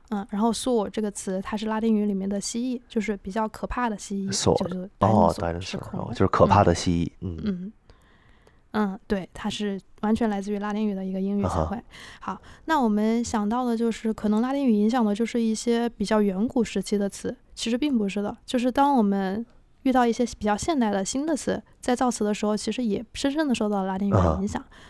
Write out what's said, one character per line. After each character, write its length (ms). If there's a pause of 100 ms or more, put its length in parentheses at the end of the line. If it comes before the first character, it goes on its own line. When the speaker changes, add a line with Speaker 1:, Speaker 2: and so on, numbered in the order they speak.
Speaker 1:
嗯， 220
然 100
后 100
saur 380
这 100
个 120
词 300
它 140
是 120
拉 120
丁 160
语 100
里 100
面 120
的 140
蜥 180
蜴， 280
就 120
是 180
比 140
较 160
可 200
怕 200
的 80
蜥 320
蜴， 60
Speaker 2:
saur。 240
Speaker 1:
就 120
是 200 (100)
Speaker 2:
哦， 380
Speaker 1:
dinosaur， 240
是 160
恐 220
龙。 80
Speaker 2:
dinosaur， 40
哦， 20
就 60
是 80
可 200
怕 160
的 100
蜥 320
蜴。 140
Speaker 1:
嗯。 180
Speaker 2:
嗯。 80
Speaker 1:
嗯。 280 (1200)
嗯， 120
对， 280
它 140
是 320 (200)
完 160
全 140
来 120
自 100
于 60
拉 160
丁 140
语 80
的 100
一 60
个 100
音 160
语 60
词 60 (160)
汇。 100
Speaker 2:
啊 80 (380)
哈。 120
Speaker 1:
好， 80 (240)
那 160
我 80
们 340
想 240
到 180
的 120
就 140
是， 200
可 180
能 120
拉 100
丁 140
语 60
影 180
响 160
的 80
就 120
是 140
一 140
些 360
比 140
较 160
远 280
古 160
时 180
期 160
的 100
词， 280 (180)
其 160
实 80
并 180
不 140
是 120
的。 140 (100)
就 120
是 140
当 240
我 80
们 420 (380)
遇 80
到 160
一 40
些 140 (140)
比 60
较 120
现 220
代 100
的 160
新 180
的 120
词， 260 (200)
在 140
造 140
词 140
的 100
时 140
候， 100
其 140
实 120
也 300
深 180
深 160
地 60
受 160
到 120
了 60
拉 100
丁 100
语 40
的 300
影 60
响。 120
Speaker 2:
啊 120
哈。 60 (120)